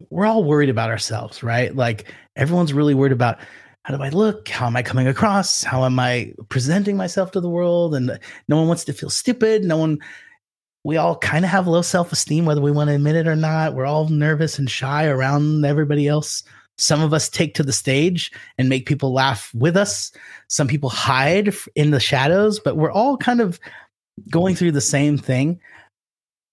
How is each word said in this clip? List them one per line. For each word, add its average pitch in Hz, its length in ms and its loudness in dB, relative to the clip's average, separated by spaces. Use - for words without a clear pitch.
we're 190 180 -2
all 220 180 2
worried 147 240 4
about 113 220 0
ourselves, 113 520 -8
right? 117 320 0
Like, 120 380 -2
everyone's 160 360 0
really 147 220 2
worried 135 180 4
about, 120 260 0
"How 139 120 -6
do 139 60 -4
I 135 60 -6
look? 208 400 0
How - 180 -4
am 120 100 0
I 127 60 0
coming 127 240 0
across? 196 560 0
How 131 220 0
am 127 140 2
I 123 360 -2
presenting 190 480 0
myself 185 360 -4
to 190 80 -2
the 175 80 -4
world?" 175 460 0
And 123 240 -2
no 147 80 4
one 160 100 4
wants 165 180 0
to 143 80 -8
feel - 180 -8
stupid. 220 540 0
No 165 120 0
one, 160 220 0
we 151 120 -2
all 160 200 2
kinda 165 320 0
have 185 200 2
low 170 140 2
self-esteem, 170 640 0
whether 151 160 2
we 143 120 2
wanna 147 220 2
admit 147 220 2
it 165 120 0
or 160 80 0
not. 156 380 0
We're 131 120 -4
all 151 220 0
nervous 151 500 0
and 135 120 -2
shy 147 360 -2
around 147 580 2
everybody 147 440 2
else. 151 340 -2
Some - 260 2
of 151 100 2
us 160 160 0
take - 260 -2
to 156 100 0
the 131 80 -2
stage 156 580 0
and 131 120 2
make 131 180 -2
people 135 260 0
laugh 131 400 0
with 147 240 0
us. - 360 -2
Some 147 200 -2
people 143 220 -2
hide 147 580 0
f-, - 260 -6
in 147 160 4
the 143 80 4
shadows, 175 640 2
but 127 160 -2
we're 156 160 0
all 254 240 2
kind 247 240 0
of 190 180 0
going 180 240 2
through 170 180 2
the 143 80 2
same 143 380 0
thing. 139 400 -2